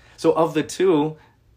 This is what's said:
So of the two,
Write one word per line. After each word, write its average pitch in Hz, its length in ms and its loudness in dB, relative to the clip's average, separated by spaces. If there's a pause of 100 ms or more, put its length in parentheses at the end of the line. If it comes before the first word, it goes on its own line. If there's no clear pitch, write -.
(160)
So 160 160 0
of 160 220 0
the 156 80 -2
two, 156 560 0 (380)